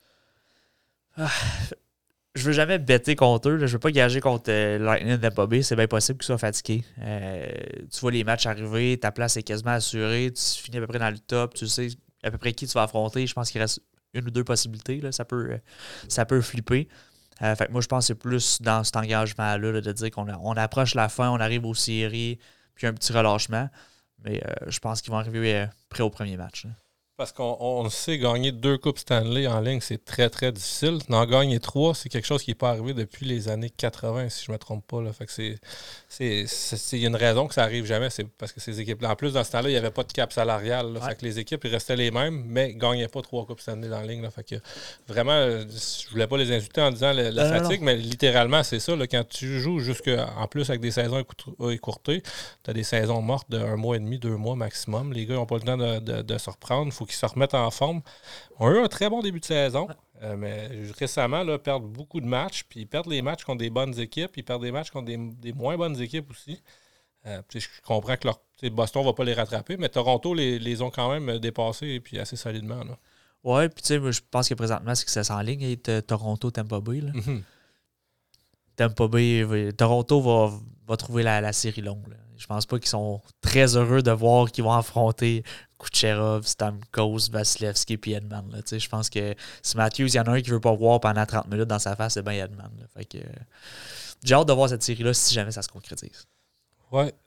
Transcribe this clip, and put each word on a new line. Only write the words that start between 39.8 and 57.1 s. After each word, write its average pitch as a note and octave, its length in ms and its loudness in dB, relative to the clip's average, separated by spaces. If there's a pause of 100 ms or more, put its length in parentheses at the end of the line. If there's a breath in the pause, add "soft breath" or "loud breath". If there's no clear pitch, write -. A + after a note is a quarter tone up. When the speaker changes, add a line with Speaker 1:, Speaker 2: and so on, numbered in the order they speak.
Speaker 2:
pas B2+ 140 -4
de - 80 -16
cap B2 200 0
salarial, A#2 600 0
là. A2+ 80 -8
Speaker 1:
Ouais. A#2+ 80 -4
Speaker 2:
Fait A2 80 -6
que - 80 -12
les A2+ 160 -4
équipes, C#3+ 240 -6
ils A#2 80 -4
restaient A#2 240 -2
les A#2+ 160 2
mêmes, C#3 340 -2
mais A#2+ 280 0
gagnaient A#2+ 340 0
pas C#3 120 -8
trois A#2+ 260 -6
Coupes A#2+ 160 -12
Stanley A2+ 300 -8
en G#2+ 100 -6
ligne, A2+ 200 -8
là. A2+ 80 -8
Fait - 140 -14
que - 100 -12 (540 loud breath)
vraiment, A#2 240 2
euh, A#2+ 360 2
je - 440 -8
voulais A2 160 2
pas C3+ 100 0
les B2 140 2
insulter A#2 300 0
en C#3 100 6
disant C3 200 2
la, A#2+ 200 2
la D3 180 4
Speaker 1:
Non, E3 60 4
non, E3+ 80 4
Speaker 2:
fatigue, F3+ 160 2
Speaker 1:
non. D3+ 60 -2
Speaker 2:
mais B2 100 6
littéralement, B2 680 4
c'est A#2+ 160 -2
ça, E3+ 160 -2
là, C3+ 140 -2
quand A#2+ 200 0
tu C3 300 -6
joues D#3 220 -2
jusque, B2 260 -4 (300)
en G#2+ 100 -2
plus, C#3+ 240 -2
avec B2 100 -2
des A#2 120 -2
saisons A#2+ 260 0
écout-, - 540 -8
écourtées, C3 500 -4 (400 loud breath)
t'as A#2 100 -6
des A2 120 -4
saisons A2+ 380 0
mortes B2 280 -2
de A2+ 80 -2
un G#2+ 160 -2
mois A2+ 220 0
et - 20 0
demi, A2+ 220 -6
deux A#2 160 -2
mois A2 180 -2
maximum. A#2 580 -4
Les A2+ 140 -6
gars, B2+ 80 -2
ils C3 40 0
ont A#2+ 80 -2
pas A#2 100 -2
le A2+ 60 -2
temps B2+ 140 0
de, A#2 220 0
de, A2 240 -4
de A2 160 -4
se - 100 -10
reprendre. C3+ 440 -2
Faut - 160 -10
qu'ils - 80 -8